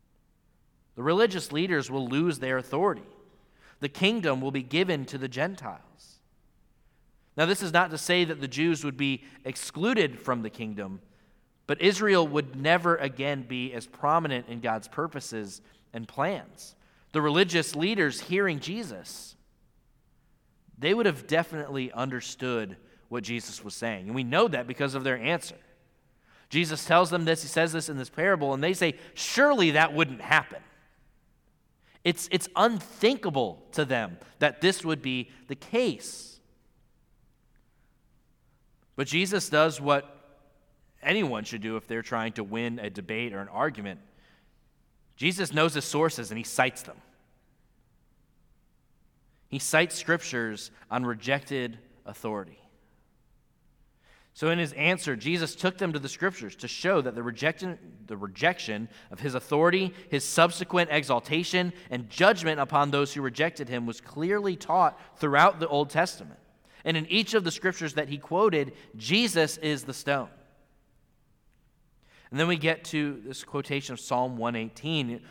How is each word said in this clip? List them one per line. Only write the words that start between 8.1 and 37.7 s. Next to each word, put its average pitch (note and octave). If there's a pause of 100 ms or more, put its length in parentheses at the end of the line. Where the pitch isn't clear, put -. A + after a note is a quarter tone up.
that D#3+
the C#3
Jews D3+
would C3+
be C#3 (200)
excluded D3+
from A#2+
the A2
kingdom, G2+ (640)
but C#3+
Israel F#3+
would C#3+
never E3
again C#3
be B2
as A#2
prominent D3
in A#2
God's A2+
purposes C3 (300)
and A2+
plans. - (380)
The D#3
religious E3
leaders F#3+
hearing F3+
Jesus, D3 (1400)
they D3+
would A3+
have C#3
definitely D3
understood A#2+ (320)
what A#2+
Jesus A#2
was G#2
saying. G#2
And A#2
we C3
know D#3+
that B2
because C#3
of C3
their C3
answer. D#3+ (920)
Jesus D#3
tells E3+
them E3+
this, D#3+
he D3+
says D#3+
this D#3+
in C#3+
this B2+
parable, D#3+
and C3+
they F3+
say, F3 (160)
"Surely B3
that D3+
wouldn't D3
happen." - (1400)
It's, F3
it's -
unthinkable F#3
to D3+
them A2 (200)
that D3
this F#3
would D#3+
be B2+ (160)
the C#3
case. - (2500)